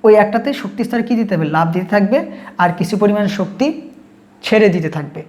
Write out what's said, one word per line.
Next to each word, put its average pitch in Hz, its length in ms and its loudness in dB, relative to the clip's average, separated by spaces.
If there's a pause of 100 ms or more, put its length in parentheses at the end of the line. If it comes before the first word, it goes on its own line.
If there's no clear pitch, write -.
ওই 214 120 8
একটাতে 214 380 2
শক্তি 208 300 -8
স্তরে 233 200 -4
কী 233 120 0
দিতে 202 200 -2
হবে? 160 100 0
লাফ 156 220 0
দিতে 185 180 -2
থাকবে, 208 400 2 (320)
আর 180 200 2
কিছু - 200 -2
পরিমাণ 208 300 2
শক্তি - 540 -4 (640)
ছেড়ে 214 260 4
দিতে 165 200 -2
থাকবে। 151 400 -10